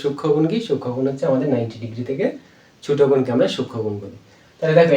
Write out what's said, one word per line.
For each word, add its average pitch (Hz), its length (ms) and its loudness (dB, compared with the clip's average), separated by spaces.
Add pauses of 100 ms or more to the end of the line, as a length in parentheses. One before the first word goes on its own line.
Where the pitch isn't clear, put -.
সূক্ষ্মকোণ 151 480 0
কি? 226 80 0 (100)
সূক্ষ্মকোণ 127 400 -2
হচ্ছে 139 220 -4
আমাদের 131 240 0
নাইনটি 113 300 -4
ডিগ্রি 110 260 -8
থেকে 156 160 -2 (580)
ছোট 143 140 0 (120)
কোণকে 131 240 2
আমরা 123 120 4 (100)
সূক্ষ্মকোণ 110 460 -4
বলি। - 160 -16 (400)
তাহলে 156 200 0
দেখো, 160 180 6